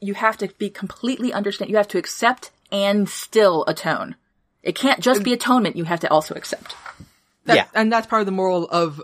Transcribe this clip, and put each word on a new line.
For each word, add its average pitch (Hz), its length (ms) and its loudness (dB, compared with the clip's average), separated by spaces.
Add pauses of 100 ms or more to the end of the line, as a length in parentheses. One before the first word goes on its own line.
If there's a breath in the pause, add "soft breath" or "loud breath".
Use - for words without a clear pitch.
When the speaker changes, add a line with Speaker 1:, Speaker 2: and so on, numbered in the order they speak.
Speaker 1:
you 202 140 -6
have 220 240 0
to 202 80 -4 (120)
be 202 120 -4
completely 247 640 -6
understand, 202 400 -4
you 214 40 0
have 208 120 4
to 185 100 -2
accept - 540 -4 (180)
and 202 380 0
still 185 580 4
atone. 160 480 -4 (480)
It 175 140 -4
can't - 240 2
just 208 240 2
be 247 80 0
atonement, 240 420 2
you 170 120 -4
have 170 140 -2
to 147 100 -2
also 151 260 2
accept. - 400 -10 (680)
Speaker 2:
That, 226 100 6
Speaker 3:
Yeah. 214 180 4
Speaker 2:
and 220 180 2
that's 226 160 0
part 226 100 0
of 208 80 0
the 190 60 -2
moral 185 340 0
of 165 380 0